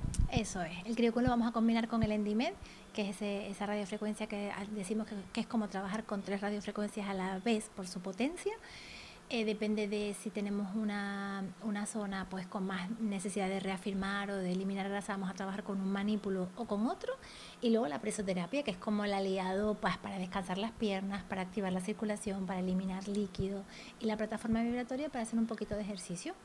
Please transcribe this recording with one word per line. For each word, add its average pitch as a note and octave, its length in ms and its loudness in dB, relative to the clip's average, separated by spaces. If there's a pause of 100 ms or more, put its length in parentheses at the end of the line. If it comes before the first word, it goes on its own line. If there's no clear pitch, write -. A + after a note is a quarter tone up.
(300)
Eso G3+ 320 2
es. E3 100 -2 (140)
El A3+ 100 0
Criocum A#3 280 4
lo B3+ 60 6
vamos A#3+ 180 4
a A#3 40 0
combinar A3+ 360 4
con A3+ 140 2
el G#3+ 100 4
Endimed, G#3+ 400 2 (420)
que A3 80 0
es G3 140 -2
ese, G3+ 340 -2
esa G3 160 -4
radiofrecuencia G#3 600 -2
que, G3+ 240 -2
ah, G3+ 180 -4
decimos G#3+ 380 -2
que, A3 80 -6 (160)
que - 80 0
es A3+ 60 -2
como G#3+ 220 0
trabajar G3+ 360 -2
con G3+ 180 -2
tres G3 180 -2
radiofrecuencias G#3 680 -2
a G3 60 -2
la F#3+ 260 0
vez G#3+ 340 2
por F#3 140 -6
su F#3 120 -6
potencia. A#3 520 -2 (800)
Eh, A3+ 160 2
depende G#3+ 420 2
de G#3 340 0
si - 60 -2
tenemos G3+ 480 0
una, G3+ 680 0 (180)
una G#3 240 0
zona, G3 420 -2
pues, F#3+ 180 -4
con F#3+ 200 -2
más F#3 240 -2 (100)
necesidad G3 480 2
de G3 100 2
reafirmar G3 720 0
o G3+ 60 0
de F#3 160 2
eliminar F#3+ 380 2
grasa, G3+ 240 0
vamos G3 160 0
a F#3 40 -4
trabajar G3 300 -2
con G3 160 0
un F#3+ 100 2
manípulo G3 680 2
o A#3 100 -2
con G#3 200 2
otro. G#4+ 280 0 (480)
Y A#3+ 80 6
luego A3+ 180 6
la C#4 140 -2
presoterapia, G3 640 0
que A3 80 0
es F3+ 40 -4
como G#3 300 2
el G3+ 80 2
aliado, G3 600 2
pues, F#3+ 200 2
para - 220 -6
descansar F#3 400 -2
las A3 140 0
piernas, G3 520 0
para F#3+ 160 -4
activar F#3 320 0
la F#3 80 2
circulación, G#3 640 -2
para F#3 160 0
eliminar F#3 480 0
líquido. G3 560 0 (340)
Y - 60 -6
la G#3+ 140 2
plataforma A3 440 2
vibratoria B3 460 0
para B3+ 140 -2
hacer A3+ 160 0
un A3+ 80 6
poquito G#3+ 280 -2
de G3+ 60 0
ejercicio. G3+ 540 -4 (100)